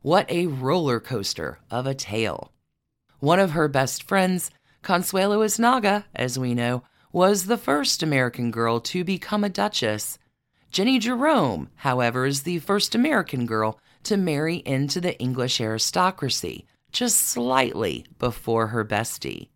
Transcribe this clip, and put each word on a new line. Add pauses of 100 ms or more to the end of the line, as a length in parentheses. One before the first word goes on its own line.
what
a
roller
coaster (120)
of
a
tale. (680)
One
of
her
best
friends, (300)
Consuelo
Isnaga, (100)
as
we
know, (280)
was
the
first
American
girl
to
become
a
duchess. (520)
Jenny
Jerome,
however,
is
the
first
American
girl (260)
to
marry
into
the
English
aristocracy, (280)
just
slightly (120)
before
her
bestie.